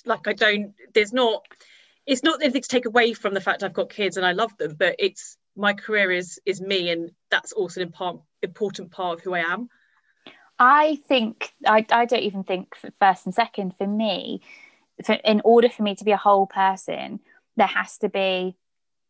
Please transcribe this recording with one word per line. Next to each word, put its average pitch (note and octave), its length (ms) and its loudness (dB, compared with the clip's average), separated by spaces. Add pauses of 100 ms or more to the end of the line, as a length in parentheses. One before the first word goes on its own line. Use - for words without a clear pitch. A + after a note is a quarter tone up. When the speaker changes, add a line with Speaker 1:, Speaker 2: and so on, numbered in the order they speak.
Speaker 1:
Like, A3+ 220 -4
I G#3+ 60 -2
don't, G#3 400 0 (200)
there's G#3 200 2
not, A#3+ 320 0 (600)
it's C4+ 180 -2
not D4 180 0
anything C4 200 0
to - 80 -14
take B3 160 -2
away A#3 280 2
from G3 200 -4
the F#3+ 80 -2
fact G3 220 -4
I've F#3 100 -6
got G3 160 -4
kids F#3+ 280 -4
and F#3 80 -2
I F3+ 80 2
love A3 240 -2
them, D#3 200 -6
but F3 220 0
it's, - 380 -6 (180)
my G3+ 180 0
career G3+ 380 -2
is, F3+ 340 -4
is F#3 160 -4
me, F#3 300 -2
and E3+ 200 -6 (200)
that's - 200 -2
also F#3 300 -6
an E3+ 100 -6
impar-, F3 300 -8 (220)
important G3 480 -8
part F3 260 -6
of E3+ 60 -20
who F#3 100 -6
I F3 60 -2
am. F#3 300 -4 (920)
Speaker 2:
I D4 480 6
think, A3+ 440 -2 (140)
I, A3 260 4
I A#3+ 140 4
don't A#3 160 0
even G3 220 -4
think F#3 400 -6
f-, - 160 -16
first F#3+ 260 4
and F#3 80 -4
second. G#3+ 420 -4
For G3 120 -4
me, G3+ 540 -4 (640)
for, A3 100 0
in G#3+ 300 2
order A#3 260 8
for - 140 -8
me G3+ 120 -2
to - 100 -16
be G#3+ 60 2
a G3 60 4
whole G3 280 4
person, F#3+ 720 -4 (380)
there F#3 100 4
has - 320 -6
to G#3 100 -2
be F#3 460 -2 (540)